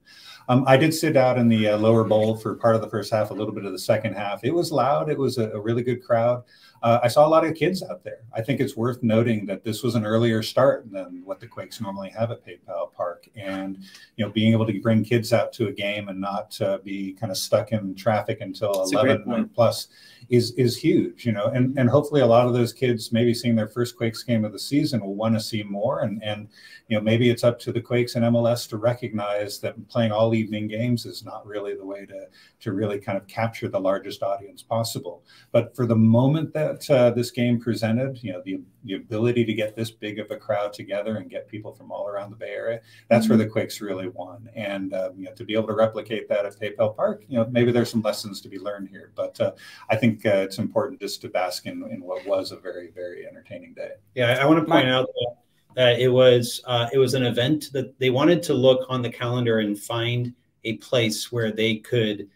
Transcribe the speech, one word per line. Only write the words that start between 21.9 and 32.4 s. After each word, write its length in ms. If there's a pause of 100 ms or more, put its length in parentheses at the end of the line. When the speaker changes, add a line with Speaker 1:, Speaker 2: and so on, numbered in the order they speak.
Speaker 1:
a 40
lot 220
of 60
those 200
kids 380
maybe 220
seeing 220
their 120
first 280
Quakes 280
game 200
of 80
the 80
season 420
will 120
wanna 260
see 220
more. 380
And, 240
and, 240 (400)
you 100
know, 60
maybe 260
it's 140
up 160
to 120
the 100
Quakes 340
and 100
M 100
L 120
S 200
to 100
recognize 840
that 280
playing 240
all 220
evening 340
games 380
is 180
not 220
really 300
the 100
way 220
to, 200 (340)